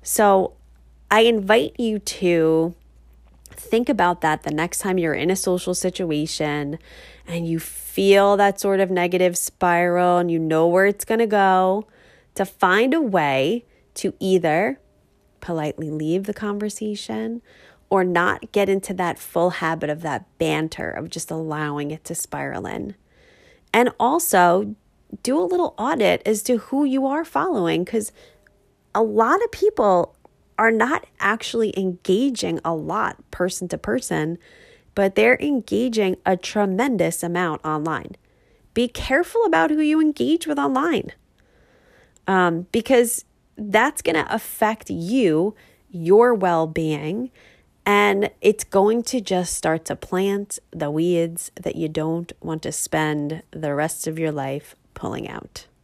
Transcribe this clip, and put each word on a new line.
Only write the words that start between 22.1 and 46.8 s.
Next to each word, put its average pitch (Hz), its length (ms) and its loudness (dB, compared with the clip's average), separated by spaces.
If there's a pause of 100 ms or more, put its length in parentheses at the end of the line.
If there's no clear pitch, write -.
spiral 139 520 -8
in. - 280 -8 (800)
And 233 180 4 (100)
also 208 760 4 (480)
do 269 160 0
a 359 60 0
little 359 320 0
audit 220 480 2
as 214 200 0
to 247 120 2
who 269 280 -2
you 269 220 0
are 294 180 -2
following, 185 600 0
'cause 214 280 -4 (840)
a 214 80 2
lot 226 420 4
of 453 80 -4
people 208 640 2 (420)
are 226 120 4
not 226 360 0 (120)
actually 220 600 -2
engaging 190 880 -2
a 165 100 -2
lot 160 420 -4 (140)
person 180 360 -4
to 175 120 -6
person, 170 600 -2 (560)
but 196 200 2
they're 226 260 4
engaging 226 760 0 (120)
a 190 100 2
tremendous 196 840 0
amount 170 420 -2
online. 156 500 -4 (600)
Be 240 120 2
careful 349 600 0
about 320 240 4
who 302 100 0
you 311 200 2
engage 302 460 0
with 294 120 -2
online, 277 540 0 (1160)
um, 180 420 2
because 240 540 2 (320)
that's 214 460 0
gonna 311 260 0
affect - 640 -2
you, 185 640 0 (360)
your 202 440 6
well-being, 165 960 -2 (560)